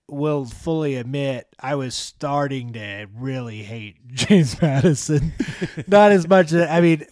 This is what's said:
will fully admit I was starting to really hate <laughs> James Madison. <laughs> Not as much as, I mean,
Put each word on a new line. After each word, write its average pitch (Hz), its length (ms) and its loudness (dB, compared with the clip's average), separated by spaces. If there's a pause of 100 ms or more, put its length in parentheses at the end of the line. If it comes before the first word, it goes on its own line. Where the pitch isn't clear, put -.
will 147 360 -2
fully 151 500 -4
admit 131 520 -6 (120)
I 143 160 -4
was 127 200 -6
starting 139 800 -6
to 104 420 -12
really 120 480 -8
hate 107 440 -16
<laughs> 123 60 -18
James 147 480 2
Madison. 151 720 0 (280)
<laughs> - 260 -10
Not 208 240 8
as 175 160 4
much 180 260 6
as, 170 160 2
I 165 120 2
mean, 165 300 4